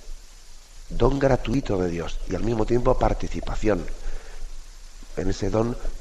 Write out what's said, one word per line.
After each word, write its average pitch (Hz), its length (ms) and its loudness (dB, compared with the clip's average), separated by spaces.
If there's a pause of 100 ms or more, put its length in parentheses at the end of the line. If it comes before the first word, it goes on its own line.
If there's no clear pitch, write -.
(880)
don 135 300 4
gratuito 127 580 2
de 90 120 2
Dios 82 300 -4 (100)
y 92 60 -4
al 87 80 0
mismo 110 220 2
tiempo 123 320 4
participación 95 880 2 (1300)
en 101 120 0
ese 107 220 0
don 117 260 2 (240)